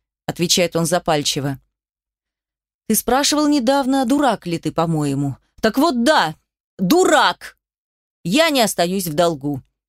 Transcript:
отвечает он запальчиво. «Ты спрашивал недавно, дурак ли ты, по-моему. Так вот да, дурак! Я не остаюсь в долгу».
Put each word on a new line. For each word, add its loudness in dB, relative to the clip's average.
отвечает -2
он 2
запальчиво. -2
«Ты 0
спрашивал 0
недавно, 0
дурак 0
ли -4
ты, -4
по-моему. -2
Так 0
вот 2
да, 2
дурак! 2
Я 2
не 0
остаюсь -2
в -6
долгу». -2